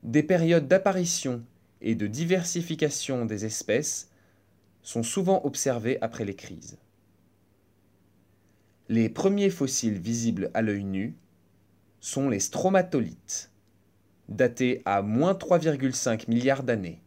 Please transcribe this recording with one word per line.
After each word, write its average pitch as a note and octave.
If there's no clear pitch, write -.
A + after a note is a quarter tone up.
Des A#2
périodes E3
d'apparition F3+
et A2+
de G#2
diversification D#3+
des G#2+
espèces -
sont -
souvent F#3
observées B2+
après A2+
les G2
crises. -
Les A2+
premiers G3
fossiles B2+
visibles G#2+
à A2+
l'œil G#2
nu G2
sont C#3
les G2+
stromatolites, -
datés B2
à G2+
moins B2+
trois F3+
virgule C3+
cinq A2+
milliards B2+
d'années. G2